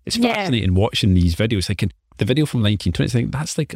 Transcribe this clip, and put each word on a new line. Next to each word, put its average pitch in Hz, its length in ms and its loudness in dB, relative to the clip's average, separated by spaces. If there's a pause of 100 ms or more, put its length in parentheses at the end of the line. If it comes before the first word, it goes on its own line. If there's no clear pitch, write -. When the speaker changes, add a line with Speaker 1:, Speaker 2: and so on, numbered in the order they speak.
Speaker 1:
it's - 120 -6
Speaker 2:
Yeah. 233 180 2
Speaker 1:
fascinating 120 400 0
watching 98 400 2
these 87 220 4
videos. 107 320 0
Like, 98 160 -4
in 95 80 -4 (260)
the 110 60 0
video 131 200 2
from 127 180 -2
nineteen 104 300 0
twenty, 143 180 -2
I - 20 -2
think 120 200 0
that's, 151 240 -6
like, - 200 -4